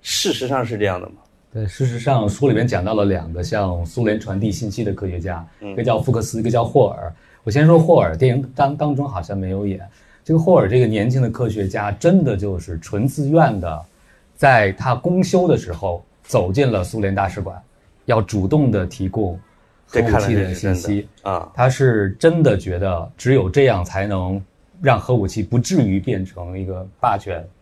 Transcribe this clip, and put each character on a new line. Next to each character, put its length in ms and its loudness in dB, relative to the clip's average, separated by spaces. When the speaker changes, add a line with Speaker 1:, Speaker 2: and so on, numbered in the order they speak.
Speaker 1:
事 300 -4
实 160 -4
上 180 -2
是 120 -6
这 80 0
样 160 -2
的 60 -14
吗？ 80 -20
Speaker 2:
对， 140 -4
事 180 -4
实 140 -2
上 300 0
书 180 0
里 80 4
面 100 2
讲 200 -2
到 80 -2
了 100 2
两 300 -2
个 100 -6
向 420 -2
苏 200 -4
联 120 0
传 220 -6
递 100 0
信 220 -6
息 140 -4
的 80 -2
科 120 -8
学 140 -6
家， 260 -8
Speaker 1:
嗯。 140 -14
Speaker 2:
一 20 -8
个 80 -4
叫 160 0
福 140 0
克 80 0
斯， 180 -6
一 20 -2
个 80 -2
叫 140 2
霍 340 2
尔。 160 -10
我 80 -4
先 140 4
说 120 8
霍 220 6
尔， 160 0
电 220 2
影 180 -6
当， 220 0
当 180 -2
中 100 -2
好 160 -8
像 160 -8
没 120 -4
有 180 -4
演。 140 -6
这 120 2
个 40 6
霍 200 6
尔 100 2
这 100 4
个 60 4
年 240 0
轻 100 0
的 80 2
科 220 -4
学 180 -2
家， 260 -4
真 300 4
的 140 0
就 220 -4
是 180 -10
纯 300 -4
自 200 -4
愿 320 4
的， 260 -8
在 380 4
他 200 -2
公 280 0
休 260 2
的 100 4
时 160 -8
候 320 -6
走 300 0
进 180 2
了 120 0
苏 180 -6
联 120 -2
大 140 0
使 140 -8
馆， 180 -10
要 160 2
主 260 -2
动 220 2
的 160 0
提 240 -6
供 280 -4
核 100 2
武 180 2
器 160 0
的 180 0
信 20 -6
息。 60 -10
Speaker 1:
这 20 -8
看 80 0
来 40 2
是 60 -4
真 220 -2
的。 60 -6
啊。 240 -6
Speaker 2:
他 160 2
是 500 2
真 240 4
的 140 4
觉 220 -6
得 380 -4
只 160 2
有 160 2
这 160 4
样 180 2
才 240 -4
能 340 -4
让 180 2
核 140 -2
武 140 0
器 160 -4
不 160 0
至 260 2
于 140 0
变 260 -4
成 320 -12
一 80 -6
个 220 -10
霸 180 0
权。 280 -8